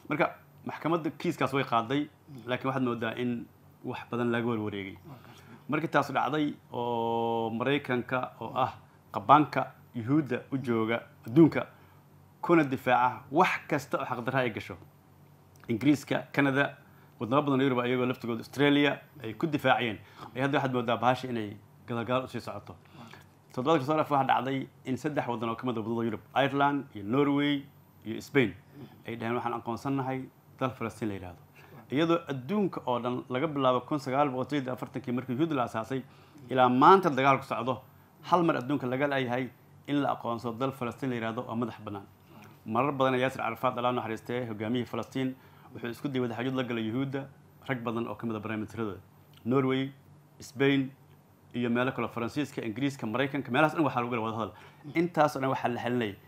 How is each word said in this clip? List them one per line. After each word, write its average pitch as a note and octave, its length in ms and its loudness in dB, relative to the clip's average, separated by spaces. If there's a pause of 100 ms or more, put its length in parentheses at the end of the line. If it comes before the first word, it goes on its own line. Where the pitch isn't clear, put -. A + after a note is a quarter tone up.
Marka, D3+ 260 0 (300)
maxkamadda D#3+ 520 -4
kiiskaas C#3 360 -2
way C3+ 100 0
qaaday, B2 440 0 (400)
laakiin B2 200 -2
waxaad C3 160 0
moodaa A#2 340 -2
in A#2+ 280 -4 (380)
wax B2 160 -8 (120)
badan A#2+ 200 -2
laga A#2 160 0
warwareegay. G2+ 500 -4 (720)
Markii D#3 200 -2
taas C#3+ 220 2
dhacday C3+ 420 0 (180)
oo A#2 800 -2
Maraykanka B2+ 880 -2
oo A#2 160 -10
ah B2+ 180 0 (400)
qabaanka C#3 580 4 (240)
Yuhuudda B2 560 0
u C#3 60 -2
jooga A2+ 460 0 (240)
adduunka, C3+ 400 8 (760)
kuna E3+ 220 6
difaaca B2 680 0
wax C#3 200 4 (160)
kasta D3+ 320 -2
oo C3+ 60 -6
xaqdarra B2 340 -2
ay B2 120 2
gasho. G2+ 260 -10 (880)
Ingiriiska, C3 680 2
Canada, C#3 440 2 (420)
wadamo A#2+ 220 2
badan C#3+ 200 2
oo - 20 4
Yurub C3 160 2
ah, A#2+ 80 0
iyagoo B2+ 180 0
laftigooda A#2 360 -4
Australia C#3+ 580 2 (240)
ay A2 100 -8
ku C3+ 140 -2
difaaciyeen, B2 500 2 (380)
ay B2+ 60 -4
hadda C#3 160 0
waxaad C3 160 0
moodaa A#2+ 240 0
bahasha B2+ 320 0
inay G#2+ 260 -4 (320)
gadaal A#2 180 -4
gadaal B2+ 200 0
u - 20 -14
sii A#2 140 -10
socoto. G2+ 340 -12 (800)
Toddobaadka C3+ 320 2
soo D#3 100 0
dhaaf D#3 160 0
waxaa C3+ 160 4
dhacday B2+ 400 0 (180)
in B2+ 120 -2
saddex D3 300 -4
waddan A#2 220 -4
oo A2+ 60 -2
ka B2+ 120 -10
mid A#2 100 -2
ah A2+ 40 -2
wadamada A#2 240 -2
Yurub, G#2+ 160 -4 (140)
Ireland C#3 500 2 (100)
iyo G#2 100 -10
Norway C#3+ 580 2 (420)
iyo G#2+ 160 -8
Spain, A#2 320 2 (540)
ay A#2 80 -8
dhaheen, A#2 220 -4
"Waxaan A#2 160 -4
aqoonsannahay C3 720 -4 (340)
dal C3 120 0
Falastiin A2+ 380 -6
la G2 60 -6
yiraahdo." F2+ 240 -12 (520)
Iyadoo E3 360 4
adduunka C#3+ 600 -2
oo A#2+ 120 0
dhan B2 300 -2
laga B2+ 180 0
bilaabo C3 380 2
kun D3+ 140 -2
sagaal C3+ 300 0
boqol B2+ 200 -2
siddeed C#3+ 160 -2
iyo B2+ 80 -4
afartankii B2+ 400 -8
markii B2 200 -4
Yuhuudda D#3 220 0
la B2+ 80 2
aasaasay, A2+ 380 -4 (480)
ilaa B2+ 200 8
maanta E3+ 400 10
dagaalku C3+ 360 4
socdo, A#2 360 -4 (420)
hal F3 200 4
mar D#3+ 140 4
adduunka C3 300 -2
laga C3 200 0
leeyahay C3 420 -2 (380)
in C#3+ 140 0
la B2 140 0
aqoonsado A#2 420 -6
dal C3+ 140 -2
Falastiin B2+ 400 -6
la B2 40 -2
yiraahdo A2+ 320 -4
oo A#2 80 -8
madax A#2 300 -4
bannaan. G2+ 200 -10 (600)
Marar A#2+ 260 2
badan C3 240 4
ayaa B2+ 140 2
Yasser A#2+ 120 -6
Arafat, A#2 360 -2
Allah B2 120 0
ha B2 100 0
naxariistee, A2+ 480 -6
hogaamiyihii A2 400 -2
Falastiin, C3 480 -4 (380)
wuxuu B2 160 -10
isku A#2 180 -8
dayay C3 220 -2
wadaxaajood B2 260 -4
la B2+ 80 0
galay A#2 240 -4
Yuhuudda, C3+ 400 -4 (400)
rag A#2+ 160 -4
badan A#2 240 -2
oo A2+ 80 -8
ka A#2 120 -8
mid A2+ 80 -2
ah G#2+ 40 -6
prime G#2+ 220 -6
ministeradooda. G2+ 380 -6 (460)
Norway, C3 460 2 (480)
Spain, C3+ 520 2 (640)
iyo B2 140 0
meelo B2 220 2
kale, A#2 160 -2
Faransiiska, A#2+ 540 -4
Ingiriiska, B2 460 -4
Maraykanka, C3+ 440 -2
meelahaas D3+ 240 4
dhan E3+ 80 2
waxaa C3 180 2
lagu A#2+ 100 -4
galay A#2 120 0
wadahadal. A2 300 -4 (420)
Intaas E3 400 2
oo C#3 60 -4
dhan B2+ 80 0
waxaa B2+ 240 -2
la A2+ 80 -6
xalinayay A#2 340 -2 (120)